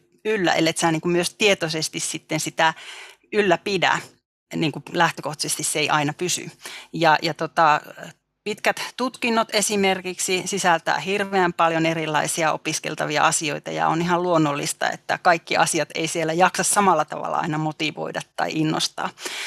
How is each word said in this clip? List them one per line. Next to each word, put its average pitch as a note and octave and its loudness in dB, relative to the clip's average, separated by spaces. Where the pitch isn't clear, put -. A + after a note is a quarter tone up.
yllä, G3+ 2
ellei D#3+ 2
sä, E3 2
niin D#3 0
kuin, F3 0
myös F3 0
tietoisesti E3 0
sitten - -4
sitä D#3+ 2
ylläpidä, F#3 2
niin D#3+ 0
kuin D3 -12
lähtökohtaisesti D#3 -2
se - -4
ei D3 0
aina D3 0
pysy. F3 -4
Ja, D#3+ 4
ja D#3+ -2
tota, D#3 2
pitkät G#3 -2
tutkinnot A#3 0
esimerkiksi F#3+ 0
sisältää F3 2
hirveän F#3+ 0
paljon E3 2
erilaisia D#3 0
opiskeltavia D3+ -2
asioita D#3 -2
ja D#3+ 0
on D#3+ 0
ihan F3 0
luonnollista, D#3 0
että - -4
kaikki E3+ 2
asiat D#3+ 2
ei D#3+ -4
siellä D#3+ -2
jaksa F3+ 2
samalla F3 4
tavalla D#3 -6
aina D#3 -2
motivoida D#3 -4
tai D#3+ -2
innostaa. D#3 -2